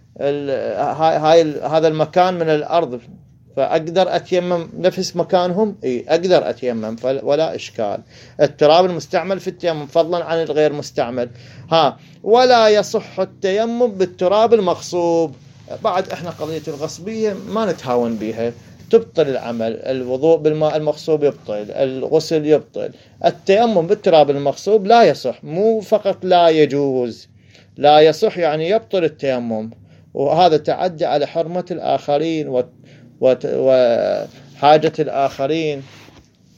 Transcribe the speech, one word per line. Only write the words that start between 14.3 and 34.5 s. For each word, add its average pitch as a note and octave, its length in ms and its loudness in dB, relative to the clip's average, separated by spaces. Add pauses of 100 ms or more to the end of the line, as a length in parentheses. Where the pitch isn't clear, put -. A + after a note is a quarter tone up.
المغصوب. E3+ 800 0 (500)
بعد F#3+ 240 -2
إحنا E3 220 -10
قضية D#3 380 -10
الغصبية F#3 680 -6 (120)
ما G3 240 -2
نتهاون A#2+ 440 -2
بيها، A2 360 -6 (380)
تبطل A3+ 320 2
العمل. A#2 540 -4
الوضوء C3 600 0
بالماء D3+ 400 0
المغصوب D3+ 480 -2
يبطل، G#2+ 460 -4
الغسل D3 760 -2
يبطل، D3 440 0 (340)
التيمم F#3+ 640 2
بالتراب E3 440 4
المغصوب C#3+ 560 -2
لا A#3 160 6
يصح، C3+ 420 0
مو G#3 360 -2
فقط G3 440 -2
لا F3 240 4
يجوز، C3+ 800 0 (480)
لا D3+ 240 6
يصح D#3+ 380 4
يعني D#3+ 320 -2
يبطل G3 340 -2
التيمم، A#2+ 640 -4 (440)
وهذا D#3 420 2
تعدي D#3+ 480 -4
على C#3 220 -2
حرمة E3+ 440 -6
الآخرين D3 800 -2
و B2+ 160 -2 (560)
وت-، C3 260 2
وحاجة C3 1500 2